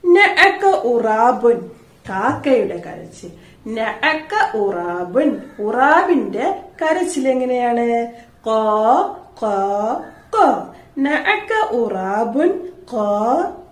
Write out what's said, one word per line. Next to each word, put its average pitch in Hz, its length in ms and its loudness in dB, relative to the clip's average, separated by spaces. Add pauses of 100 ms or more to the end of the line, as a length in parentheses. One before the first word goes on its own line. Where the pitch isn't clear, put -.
(140)
നഅക 381 520 4
ഉറാബുൻ, 233 1040 2 (400)
കാക്കയുടെ 208 760 -2
കരച്ചിൽ. 160 460 -16 (420)
നഅക 302 840 -4
ഉറാബുൻ, 180 840 -2 (200)
ഉറാബിന്റെ 262 1000 2 (180)
കരച്ചിൽ 320 460 -2
എങ്ങനെയാണ്? 240 800 0 (400)
കാ, 220 540 2 (420)
കാ, 202 500 -2 (420)
കാ. - 380 2 (260)
നഅക 415 760 0
ഉറാബുൻ 220 920 -2 (240)
കാ 214 580 0 (200)